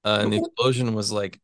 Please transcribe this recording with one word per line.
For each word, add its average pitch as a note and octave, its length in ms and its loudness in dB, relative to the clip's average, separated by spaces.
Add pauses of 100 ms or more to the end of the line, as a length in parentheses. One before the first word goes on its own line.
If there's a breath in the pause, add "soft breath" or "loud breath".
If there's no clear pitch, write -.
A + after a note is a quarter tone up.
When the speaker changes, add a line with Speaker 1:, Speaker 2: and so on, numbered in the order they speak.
Speaker 1:
Uh, G#2 180 2
and G#2+ 120 2
the G#2 40 2
Speaker 2:
Ooh. - 80 0
Speaker 1:
explosion B2 480 0
was, G#2 180 -2
like, G2+ 320 -4